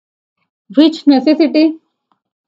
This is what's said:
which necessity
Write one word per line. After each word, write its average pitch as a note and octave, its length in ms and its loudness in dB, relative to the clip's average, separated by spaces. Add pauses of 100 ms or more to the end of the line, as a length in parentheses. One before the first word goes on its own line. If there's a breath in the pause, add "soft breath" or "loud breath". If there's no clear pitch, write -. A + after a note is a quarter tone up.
(760)
which D#4 320 0
necessity D4+ 720 0 (680)